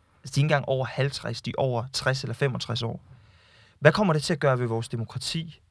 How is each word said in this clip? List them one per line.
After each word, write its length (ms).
Altså, 120
de 40
er 40
ikke 100
engang 160
over 160
halvtreds, 560
de 80
er 120
over 220
tres 300
eller 100
femogtres 500
år. 160
Hvad 120
kommer 220
det 100
til 100
at 60
gøre 200
ved 80
vores 220
demokrati? 800